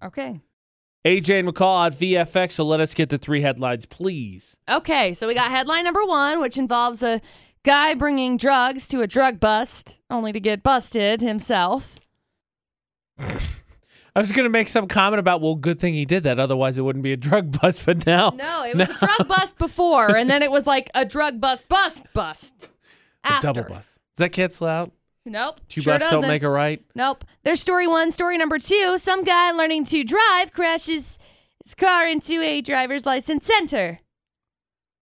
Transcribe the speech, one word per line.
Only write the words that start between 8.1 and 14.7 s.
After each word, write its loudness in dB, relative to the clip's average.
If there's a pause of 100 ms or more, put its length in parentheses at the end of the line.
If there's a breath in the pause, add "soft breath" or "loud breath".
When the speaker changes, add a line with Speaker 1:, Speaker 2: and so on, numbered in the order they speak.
Speaker 1:
drugs 0
to -2
a 0
drug 0
bust, -2 (100)
only -4
to -6
get -2
busted 2
himself. -2 (1160)
Speaker 2:
<laughs> -20
I -8
was 0
gonna 2
make 0
some 0